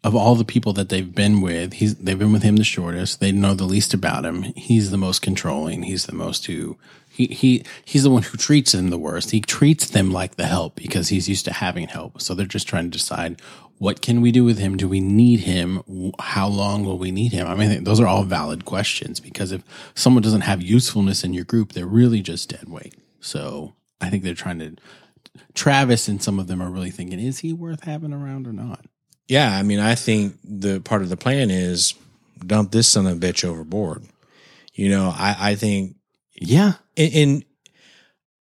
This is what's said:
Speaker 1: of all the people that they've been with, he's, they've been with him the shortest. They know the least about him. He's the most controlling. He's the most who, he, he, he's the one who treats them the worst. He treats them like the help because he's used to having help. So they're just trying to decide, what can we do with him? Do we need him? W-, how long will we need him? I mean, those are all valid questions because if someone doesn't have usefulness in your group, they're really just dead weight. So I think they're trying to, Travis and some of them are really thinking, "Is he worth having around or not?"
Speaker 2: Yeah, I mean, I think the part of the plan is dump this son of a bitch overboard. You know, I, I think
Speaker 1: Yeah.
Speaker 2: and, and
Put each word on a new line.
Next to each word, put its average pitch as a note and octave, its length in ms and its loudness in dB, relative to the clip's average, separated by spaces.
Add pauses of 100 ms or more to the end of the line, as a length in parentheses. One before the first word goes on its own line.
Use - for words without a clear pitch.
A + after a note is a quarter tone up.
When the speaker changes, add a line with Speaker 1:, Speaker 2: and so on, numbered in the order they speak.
Speaker 1:
of A2 120 2
all A#2 200 6
the A2+ 100 2
people A2 280 0
that F#2+ 160 -2
they've F#2 260 -4
been G#2 260 4
with, F2 320 -2
he's, G#2+ 220 0
they've F#2+ 240 -2
been G#2+ 120 4
with G#2+ 120 4
him G#2+ 140 6
the G#2+ 60 6
shortest. F2 560 -4
They G2 120 2
know G2 220 2
the F#2+ 120 -4
least G2+ 280 0
about F2+ 320 -2
him. F2 180 -6 (120)
He's G#2+ 360 2
the G2+ 60 -2
most F#2 240 -2
controlling. E2+ 640 -4
He's F2 220 -6
the - 100 -12
most E2 300 -6
who, D#2 320 -8 (320)
he, - 180 -2
he, B2+ 360 2 (200)
he's C#3 200 2
the C#3+ 60 6
one B2+ 140 4
who - 140 -10
treats D3 360 2
them F#2 160 0
the E2+ 80 -2
worst. D#2+ 340 -6
He G#2+ 100 2
treats - 480 4
them F#2+ 220 2
like F#2 240 -4
the F2 100 -4
help E2 300 -2
because - 340 -4
he's F#2+ 180 0
used G2 180 -2
to E2+ 80 -6
having F2 340 -6
help. - 340 -12
So - 120 -6
they're F#2 120 -4
just F#2+ 220 -6
trying E2+ 180 -2
to E2 120 -8
decide, E2 440 -6 (380)
what G2 220 -2
can A#2+ 200 2
we A#2+ 100 6
do B2 140 6
with A2+ 140 4
him? G2 180 -2
Do F#2+ 100 0
we F#2+ 140 0
need A2 400 6
him? F2+ 360 -2 (100)
W-, F#2+ 320 -8
how - 280 -2
long G2+ 380 -2
will F#2+ 140 -4
we F#2 120 -4
need G#2+ 200 0
him? F2+ 160 -4
I - 80 -4
mean, G#2 280 2
those G#2 160 4
are A#2 80 6
all F#2+ 160 2
valid E2 420 -4
questions - 540 -6
because - 320 -8
if F#2 120 -8 (320)
someone B2+ 280 4
doesn't G#2+ 180 2
have F#2+ 200 -2
usefulness G2 600 2
in F2+ 100 -4
your F2+ 120 -6
group, A2+ 280 -2
they're F2+ 140 -8
really A#2 340 4
just F2 280 -8
dead - 200 -16
weight. - 260 -18 (240)
So D2 540 -12 (260)
I F2+ 100 -6
think F#2+ 140 -2
they're F2+ 120 -6
trying F2 240 -8
to, D#2+ 160 -14 (800)
Travis C3+ 540 2
and G2+ 160 -4
some G2 160 -2
of F#2 80 -8
them F2+ 140 -6
are F2+ 80 -6
really F2+ 220 -8
thinking, F2+ 280 -10
"Is B2+ 200 -6
he E3 140 -6
worth E3 300 -10
having D3+ 300 -8
around C3+ 340 -10
or A#2 60 -10
not?" A#2+ 320 -12 (420)
Speaker 2:
Yeah, B2+ 280 2
I G2 60 0
mean, G2+ 180 2
I G#2+ 160 4
think G#2+ 480 0
the G2 360 -4
part G2+ 220 -2
of F2+ 80 -4
the F2 80 -6
plan B2+ 340 0
is F2+ 420 0 (520)
dump G2+ 260 0
this A2+ 160 4
son G2 200 4
of F2 100 -2
a - 20 -10
bitch F2 240 -2
overboard. E2 600 -6 (680)
You G2 160 0
know, G2 260 2
I, G2 200 0 (160)
I G#2 40 0
think G2+ 400 -2 (400)
Speaker 1:
Yeah. E3+ 380 4 (220)
Speaker 2:
and, D#3 180 2
and D3 320 4 (960)